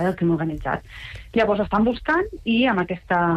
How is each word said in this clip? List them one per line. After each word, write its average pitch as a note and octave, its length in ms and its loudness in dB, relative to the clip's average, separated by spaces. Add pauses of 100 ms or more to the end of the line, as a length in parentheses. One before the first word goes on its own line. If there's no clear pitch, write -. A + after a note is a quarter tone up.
eh, F3 80 0
al F3+ 80 -2
crim E3+ 180 2
organitzat. D3+ 480 -2 (540)
Llavors G#3 240 2
estan G#3 240 2
buscant D4+ 420 0 (160)
i A3+ 240 2
amb G#3 160 2
aquesta, F3 380 -2 (160)